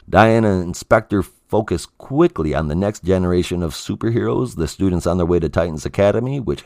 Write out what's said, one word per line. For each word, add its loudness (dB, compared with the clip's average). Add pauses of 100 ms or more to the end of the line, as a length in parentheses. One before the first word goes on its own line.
Diana 4
and -8
Spectre 0
focus -4 (100)
quickly 0
on 0
the -2
next -2
generation 0
of -4
superheroes, -4
the -2
students -2
on 0
their 2
way 2
to -2
Titans -4
Academy, 0
which -6